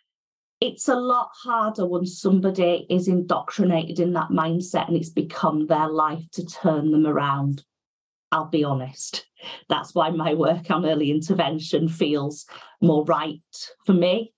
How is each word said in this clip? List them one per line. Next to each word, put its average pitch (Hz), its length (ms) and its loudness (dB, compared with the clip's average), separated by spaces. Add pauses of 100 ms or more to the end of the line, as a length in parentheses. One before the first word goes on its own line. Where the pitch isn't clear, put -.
(600)
It's - 300 -4
a 247 60 4
lot 247 340 0 (140)
harder 220 420 -2
when 175 200 -2
somebody 185 840 0
is 180 180 0
indoctrinated 175 920 0
in 175 120 0
that 165 180 -2
mindset 165 580 -2
and 170 80 2
it's 165 120 -4
become 156 580 -2
their 156 200 2
life 156 440 -2
to 175 140 -8
turn 156 460 0
them 156 160 6
around. 143 560 0 (720)
I'll 156 100 0 (140)
be 147 60 2
honest. 131 600 -6 (440)
That's - 260 -2
why 165 140 2
my 160 240 0
work 160 360 0
on 170 160 2
early 151 240 2
intervention 156 800 0
feels 147 580 -2 (360)
more 151 240 4
right 160 340 -2 (460)
for 196 80 6
me. 185 440 2